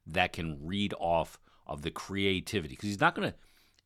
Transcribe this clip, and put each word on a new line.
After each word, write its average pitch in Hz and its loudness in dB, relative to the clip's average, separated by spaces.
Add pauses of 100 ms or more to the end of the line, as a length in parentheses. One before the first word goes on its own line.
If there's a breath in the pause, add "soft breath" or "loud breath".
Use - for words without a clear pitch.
that 87 2
can 78 -4
read 101 0
off 85 2 (280 soft breath)
of 73 -8
the 80 -2
creativity, 95 0
'cause - -6
he's 101 -4
not 170 4
gonna, 143 -2 (500 soft breath)